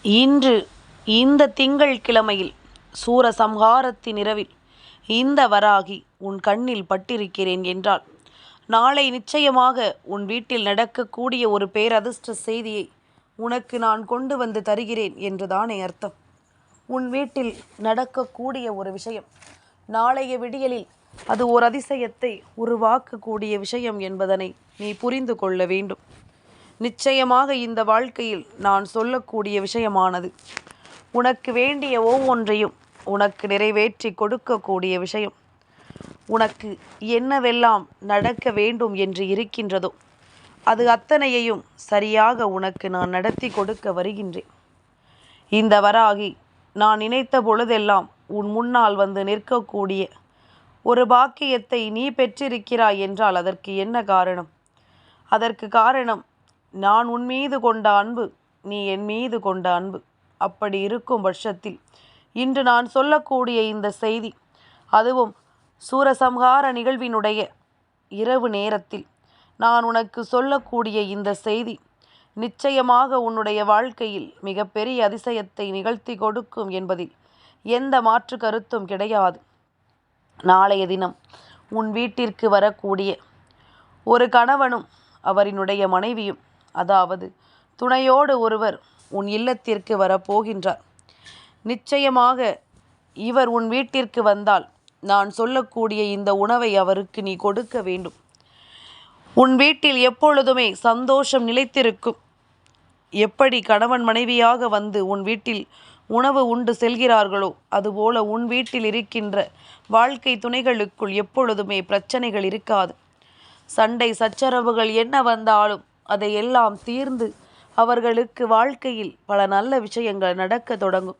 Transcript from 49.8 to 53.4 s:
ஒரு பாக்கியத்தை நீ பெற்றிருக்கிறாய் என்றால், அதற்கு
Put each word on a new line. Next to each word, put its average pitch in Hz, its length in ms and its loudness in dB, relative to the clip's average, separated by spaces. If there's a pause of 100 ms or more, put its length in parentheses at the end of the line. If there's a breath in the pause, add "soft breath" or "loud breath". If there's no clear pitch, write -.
ஒரு 240 200 4
பாக்கியத்தை 247 840 2
நீ 233 220 -4
பெற்றிருக்கிறாய் 233 880 0
என்றால், 196 380 0
அதற்கு 185 380 -6